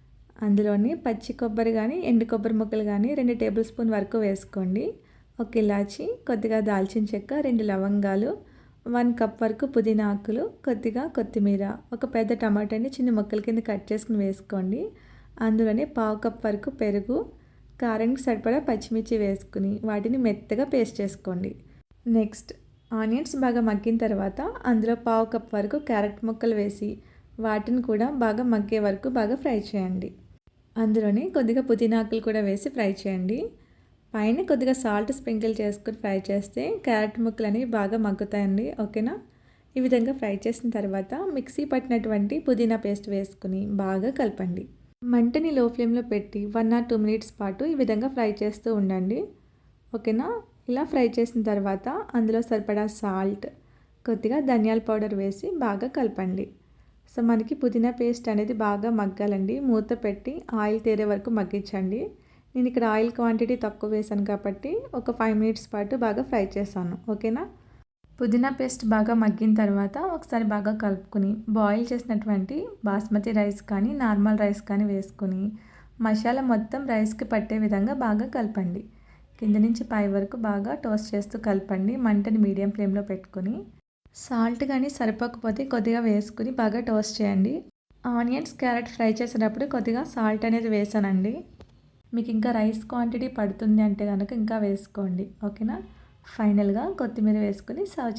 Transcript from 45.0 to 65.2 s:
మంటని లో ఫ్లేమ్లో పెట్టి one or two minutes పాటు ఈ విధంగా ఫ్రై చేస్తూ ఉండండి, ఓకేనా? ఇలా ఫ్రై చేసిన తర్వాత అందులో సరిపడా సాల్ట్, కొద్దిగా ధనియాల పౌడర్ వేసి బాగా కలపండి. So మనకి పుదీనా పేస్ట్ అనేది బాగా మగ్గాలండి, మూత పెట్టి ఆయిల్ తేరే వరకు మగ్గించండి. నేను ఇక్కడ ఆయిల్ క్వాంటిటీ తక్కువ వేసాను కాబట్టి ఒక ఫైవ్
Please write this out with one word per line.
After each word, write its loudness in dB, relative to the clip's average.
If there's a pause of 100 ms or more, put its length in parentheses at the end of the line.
మంటని 4
లో 4 (100)
ఫ్లేమ్లో 0 (100)
పెట్టి -4 (140)
one 2
or 4 (100)
two 2
minutes 0 (120)
పాటు -4
ఈ 0
విధంగా 2
ఫ్రై 2 (100)
చేస్తూ -2 (100)
ఉండండి, 2 (800)
ఓకేనా? 0 (420)
ఇలా 0
ఫ్రై 4 (140)
చేసిన 0 (100)
తర్వాత -2 (300)
అందులో 4
సరిపడా 0 (160)
సాల్ట్, -2 (600)
కొద్దిగా 0 (120)
ధనియాల 4
పౌడర్ 0
వేసి -4 (160)
బాగా -2 (100)
కలపండి. -2 (640)
So -2
మనకి 2
పుదీనా 2
పేస్ట్ 0
అనేది 0
బాగా 0 (100)
మగ్గాలండి, 0 (100)
మూత 2 (160)
పెట్టి -4 (280)
ఆయిల్ 2
తేరే 2
వరకు -2
మగ్గించండి. -2 (520)
నేను 2
ఇక్కడ 2 (100)
ఆయిల్ 2
క్వాంటిటీ 2 (100)
తక్కువ -4
వేసాను 0 (100)
కాబట్టి -4 (280)
ఒక -2
ఫైవ్ 2